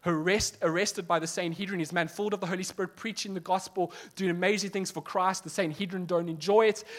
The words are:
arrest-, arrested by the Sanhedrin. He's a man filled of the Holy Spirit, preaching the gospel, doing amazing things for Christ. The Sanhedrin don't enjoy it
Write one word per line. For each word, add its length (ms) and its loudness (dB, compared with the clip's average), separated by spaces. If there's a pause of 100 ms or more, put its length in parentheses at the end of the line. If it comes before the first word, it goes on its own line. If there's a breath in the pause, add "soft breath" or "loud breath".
arrest-, 560 2
arrested 460 0
by 100 4
the 80 -4
Sanhedrin. 540 -4
He's 100 -2
a 40 -4
man 120 2
filled 260 -2
of 60 0
the 80 -4
Holy 160 -2
Spirit, 320 -6
preaching 400 -6
the 60 -6
gospel, 520 0 (220 loud breath)
doing 160 0
amazing 400 2
things 220 -2
for 100 -8
Christ. 400 0
The 80 -10
Sanhedrin 560 -2
don't 220 2
enjoy 380 4
it 180 2 (140 loud breath)